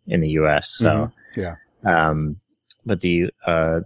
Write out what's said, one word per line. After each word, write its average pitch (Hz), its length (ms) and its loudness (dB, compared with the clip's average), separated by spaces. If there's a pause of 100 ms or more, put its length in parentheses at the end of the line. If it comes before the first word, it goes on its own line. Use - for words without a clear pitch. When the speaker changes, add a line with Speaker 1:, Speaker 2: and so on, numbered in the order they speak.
Speaker 1:
in 90 140 0
the 78 100 0
U 78 180 2
S. 73 220 0
So, 76 400 0 (260)
Speaker 2:
Mm-hmm. 113 40 -6
Yeah. 87 160 -8 (280)
Speaker 1:
um, 78 520 0 (500)
but 101 140 -2
the, 87 300 0 (160)
uh, 82 400 0